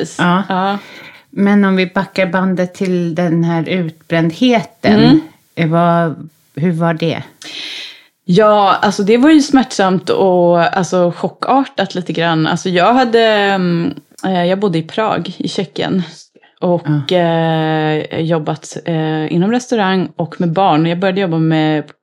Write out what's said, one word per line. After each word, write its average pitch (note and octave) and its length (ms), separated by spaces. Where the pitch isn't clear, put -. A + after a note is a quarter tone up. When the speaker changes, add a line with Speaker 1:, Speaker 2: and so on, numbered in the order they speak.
Speaker 1:
vis. - 180
Speaker 2:
Ja. F3+ 300
Speaker 1:
Ja. G3 300
Speaker 2:
Men G3+ 340
om F#3+ 120
vi F#3 100
backar F#3+ 400
bandet F#3 480
till F3 400
den E3+ 300
här E3 240
utbrändheten. E3+ 1300
Speaker 1:
Mm. D4 160
Speaker 2:
Eh, E3 140
vad, E3+ 600
hur E3+ 180
var E3 220
det? D#3+ 280
Speaker 1:
Ja, G#3 580
alltså G#3 200
det G#3+ 140
var C4+ 140
ju D#4 100
smärtsamt G3 720
och, F3 480
alltså, F3 380
chockartat - 800
lite F3+ 180
grann. D#3+ 340
Alltså E3+ 220
jag F3+ 260
hade, A#3 300
mm, G3 720
eh, F#3 200
jag F#3 160
bodde F3+ 180
i E3 40
Prag F3+ 560
i - 100
Tjeckien - 540
och, F3 260
Speaker 2:
Ja. F#3 80
Speaker 1:
eh, D#3+ 1040
jobbat, D#3+ 640
eh, D#3 480
inom F3+ 200
restaurang G3+ 640
och - 240
med F3 120
barn. E3 340
Jag F3 120
började F#3+ 220
jobba E3 180
med, D#3 460